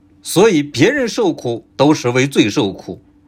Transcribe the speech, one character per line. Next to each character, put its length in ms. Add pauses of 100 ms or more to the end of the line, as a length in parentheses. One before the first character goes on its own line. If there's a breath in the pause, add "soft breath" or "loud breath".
(220)
所 260
以 140
别 280
人 160
受 280
苦 320 (100)
都 160
是 160
为 180
罪 220
受 240
苦， 300 (260)